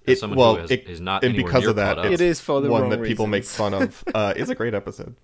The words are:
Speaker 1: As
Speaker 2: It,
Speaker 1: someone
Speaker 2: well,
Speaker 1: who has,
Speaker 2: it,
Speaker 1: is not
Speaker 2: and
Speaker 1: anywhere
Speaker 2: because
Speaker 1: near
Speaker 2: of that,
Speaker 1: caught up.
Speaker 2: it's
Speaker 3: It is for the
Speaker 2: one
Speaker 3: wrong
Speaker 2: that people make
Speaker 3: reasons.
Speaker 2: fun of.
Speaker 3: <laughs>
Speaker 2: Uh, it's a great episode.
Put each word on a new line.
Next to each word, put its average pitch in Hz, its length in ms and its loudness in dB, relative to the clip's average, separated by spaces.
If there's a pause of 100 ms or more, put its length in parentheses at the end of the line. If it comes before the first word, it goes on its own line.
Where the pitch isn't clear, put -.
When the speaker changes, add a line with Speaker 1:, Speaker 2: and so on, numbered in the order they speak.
Speaker 1:
As 127 100 6
Speaker 2:
It, - 20 -6
Speaker 1:
someone 104 200 -2
Speaker 2:
well, 117 160 8
Speaker 1:
who 85 60 -6
has, 85 100 -4
Speaker 2:
it, - 180 -4
Speaker 1:
is 85 100 -10
not 95 240 -2
Speaker 2:
and 123 120 2
Speaker 1:
anywhere 127 120 0
Speaker 2:
because 127 140 2
Speaker 1:
near 110 100 2
Speaker 2:
of 107 40 2
that, 101 220 0
Speaker 1:
caught 85 80 -4
up. - 60 2
Speaker 2:
it's 175 100 2
Speaker 3:
It 180 40 4
is 170 140 0
for 143 200 -2
the 139 120 0
Speaker 2:
one 113 120 2
Speaker 3:
wrong 123 60 0
Speaker 2:
that 113 140 -2
people 110 240 -2
make 101 160 0
Speaker 3:
reasons. - 140 -8
Speaker 2:
fun 104 180 0
of. - 340 -4
Speaker 3:
<laughs> - 60 -6
Speaker 2:
Uh, 104 200 0
it's 131 140 -4
a 254 60 -4
great 113 180 -4
episode. 98 500 -8